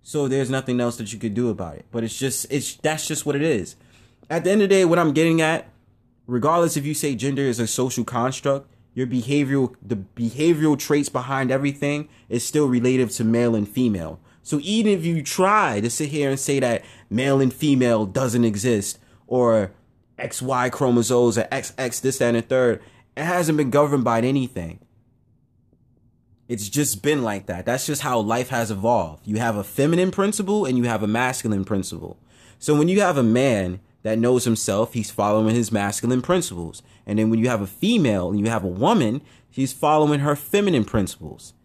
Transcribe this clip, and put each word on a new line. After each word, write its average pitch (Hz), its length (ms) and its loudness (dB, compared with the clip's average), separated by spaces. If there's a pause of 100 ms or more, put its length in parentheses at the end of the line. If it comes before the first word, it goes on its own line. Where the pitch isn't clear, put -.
So 143 260 -4
there's 131 220 0
nothing 131 320 -2
else 120 160 -2
that 110 160 -10
you 104 60 -12
could 104 160 -4
do 120 140 0
about 90 260 -6
it. - 160 -20
But 113 120 -4
it's 110 140 -6
just, 127 320 -4
it's, 131 280 -4
that's 156 300 -2
just 151 200 -6
what 143 80 -2
it 143 80 -2
is. 120 320 -2 (560)
At 170 120 -2
the 185 80 2
end 208 120 4
of 196 60 2
the 196 60 6
day, 190 100 6
what 170 120 4
I'm 160 160 2
getting 165 280 4
at, 160 280 -2 (560)
regardless 156 500 2
if 143 120 -4
you 151 80 -4
say 143 180 -2
gender 135 300 -2
is 120 160 -2
a 113 80 -2
social 127 360 -2
construct, 131 640 -2 (280)
your 127 100 -2
behavioral, 131 760 0
the 101 180 -6
behavioral 147 840 0
traits 147 300 0
behind 131 420 -2
everything 143 580 -2 (200)
is 117 140 -2
still 151 240 2
relative 123 440 2
to - 120 -4
male 117 300 2
and 104 160 0
female. 90 500 -2 (240)
So 147 200 -4
even 214 280 2
if 170 140 0
you 165 160 0
try 185 600 2
to 117 80 -2
sit 147 200 -4
here 143 220 0
and 135 80 -2
say 139 200 0
that 120 240 0 (280)
male 135 280 2
and 131 140 2
female 123 540 2
doesn't 120 360 0
exist, 107 540 0 (300)
or 113 440 2 (460)
X - 240 -8
Y 127 280 0
chromosomes, 120 680 2
or 110 140 0
X 127 260 -6
X 127 220 -6
this, 135 180 -2
that, 120 120 2
and 117 80 2
the 117 40 0
third, 123 400 2 (340)
it 143 80 -6
hasn't 165 340 0
been 143 120 0
governed 143 340 2
by 113 160 2
anything. 117 600 -2 (1700)
It's 104 200 -6
just 135 340 -2
been 143 220 0
like 101 220 -4
that. 90 200 -8
That's 123 200 -2
just 147 160 -4
how 127 180 0
life 113 300 -2
has 117 220 -2
evolved. 98 540 -2
You 104 120 -4
have 117 180 0
a 101 80 -4
feminine 170 480 2
principle 202 540 0
and 127 120 0
you 120 60 2
have 113 180 0
a 107 60 -2
masculine 113 560 0
principle. 90 540 -6 (420)
So 151 160 0
when 156 140 4
you 190 100 4
have 175 180 2
a 127 60 2
man 110 560 2 (240)
that 110 160 -2
knows 123 240 2
himself, 110 500 0
he's 110 180 -4
following 110 440 2
his 113 160 0
masculine 113 500 0
principles. 120 600 -4 (240)
And 104 140 -2
then 113 100 4
when 113 100 2
you 120 80 2
have 113 140 0
a 98 60 -6
female 117 640 0
and 104 80 0
you 110 100 0
have 104 160 -2
a - 20 -2
woman, 127 540 0 (280)
she's 131 220 -4
following 147 500 2
her 147 140 0
feminine 180 480 0
principles. - 680 -6 (120)